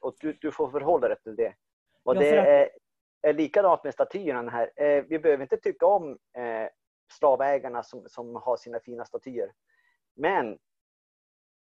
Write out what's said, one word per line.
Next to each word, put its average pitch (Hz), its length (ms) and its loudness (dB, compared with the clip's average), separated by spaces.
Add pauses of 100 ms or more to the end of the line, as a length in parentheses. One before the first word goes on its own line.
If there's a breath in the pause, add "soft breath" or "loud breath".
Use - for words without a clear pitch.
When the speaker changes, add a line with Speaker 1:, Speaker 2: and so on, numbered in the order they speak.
Speaker 1:
Och 131 180 -8
du, 151 220 -8
du 151 100 -6
får 147 200 -6
förhålla 139 360 0
dig 107 160 -2
till 110 120 -14
det. 110 180 -2 (500)
Och 127 120 0
Speaker 2:
Ja, - 40 0
Speaker 1:
det 143 100 4
Speaker 2:
för 151 80 4
att 147 100 4
Speaker 1:
är, 143 220 6 (520)
är 151 120 4
likadant 156 500 2
med 139 100 -8
statyerna 135 580 -4
här. 117 240 -2
Eh, 143 340 2
vi 160 100 -4
behöver 147 240 2
inte 208 140 -4
tycka - 280 -2
om, 180 260 2 (260)
eh, 113 300 -6 (440)
slavägarna 131 720 0
som, 113 240 -20
som 120 280 -14
har 113 220 -2
sina 117 220 -12
fina 120 260 -14
statyer. 117 460 -10 (640)
Men 147 420 -2 (1120)